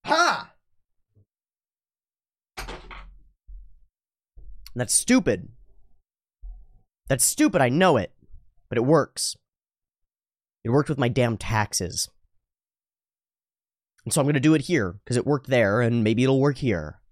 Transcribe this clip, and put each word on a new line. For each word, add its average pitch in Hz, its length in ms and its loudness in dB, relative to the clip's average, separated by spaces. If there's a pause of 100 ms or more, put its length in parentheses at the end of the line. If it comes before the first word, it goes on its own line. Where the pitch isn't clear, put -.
Ha! 311 480 0 (4000)
That's 123 180 -4
stupid. 170 560 2 (1600)
That's 135 180 0
stupid, 202 360 2
I 127 80 4
know 160 280 4
it. - 160 -4 (560)
But 117 80 -4
it 117 80 0
works. - 500 0 (1300)
It 113 60 -4
worked 139 200 2
with 147 80 -4
my 131 120 0
damn 117 280 0
taxes. - 720 -4 (2000)
And - 80 -4
so 156 80 2
I'm 135 60 2
gonna 147 120 2
do 156 140 4
it 156 80 2
here, 104 440 -2
'cause 123 120 -2
it 117 100 -2
worked 139 200 -2
there, 117 340 2
and 117 220 0
maybe 113 200 2
it'll 131 160 2
work 139 180 0
here. 82 440 -4 (100)